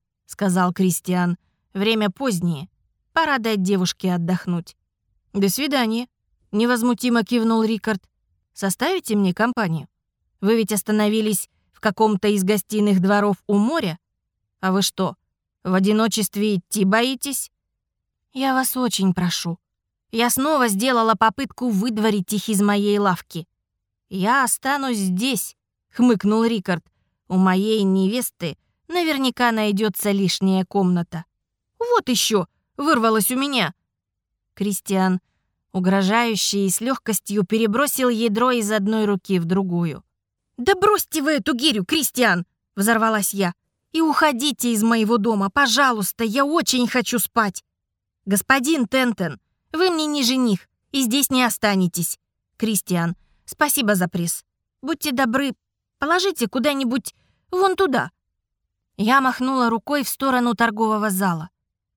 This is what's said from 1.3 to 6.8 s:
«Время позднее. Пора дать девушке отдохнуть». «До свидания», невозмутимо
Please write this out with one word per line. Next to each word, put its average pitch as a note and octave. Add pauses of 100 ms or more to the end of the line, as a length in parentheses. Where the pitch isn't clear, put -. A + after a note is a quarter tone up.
«Время G#3
позднее. F3 (440)
Пора D#4
дать A3
девушке F#3
отдохнуть». F3 (580)
«До G3
свидания», B3 (440)
невозмутимо A#3+